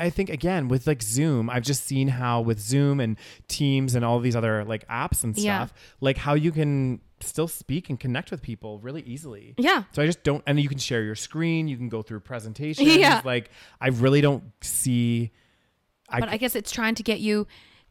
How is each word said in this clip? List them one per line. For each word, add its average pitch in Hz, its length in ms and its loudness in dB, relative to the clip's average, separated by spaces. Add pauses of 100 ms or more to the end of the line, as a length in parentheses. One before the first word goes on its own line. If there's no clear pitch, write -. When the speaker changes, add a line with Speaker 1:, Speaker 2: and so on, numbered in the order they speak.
Speaker 1:
I 175 60 2
think, 190 200 -2
again, 160 380 0
with, 127 200 0
like, 135 140 0
Zoom, 120 460 2
I've 123 140 0
just 135 220 -2
seen 135 240 0
how 123 340 0
with 113 180 0
Zoom 139 400 2
and 110 160 0 (320)
Teams 135 460 0
and 120 100 2
all 120 160 2
these 120 160 2
other, 107 280 0
like, 110 240 -6
apps 120 360 -4
and 107 140 -2
Speaker 2:
Yeah. 202 280 0
Speaker 1:
stuff, - 80 -20 (260)
like, 135 180 2
how 147 160 0
you 156 160 2
can 143 500 0 (200)
still - 280 -4
speak - 400 -6
and 135 120 -6
connect 127 320 -6
with 147 100 -10
people 107 380 -12
really 135 220 -12
easily. 120 560 -16
Speaker 2:
Yeah. 269 340 2
Speaker 1:
So 143 100 0
I 151 40 4
just 170 180 -2
don't, 143 200 0
and 143 160 2
you 143 80 0
can 139 100 -6
share 120 260 -2
your 107 100 -6
screen, 160 540 -4
you 131 80 -6
can 120 120 -8
go 110 140 -6
through 110 180 -12
presentations. 135 680 -2
Speaker 2:
<laughs> 320 100 8
Yeah. 277 260 6
Speaker 1:
Like, 123 260 -2 (300)
I 127 100 0
really 131 300 6
don't 139 220 4 (180)
see. 117 680 0 (800)
I 240 100 -2
Speaker 2:
But 220 80 -2
Speaker 1:
c- 196 60 -2
Speaker 2:
I - 20 -2
guess 240 180 -4
it's 214 160 -6
trying 226 260 -2
to 220 60 -8
get 214 180 -2
you 208 260 0 (440)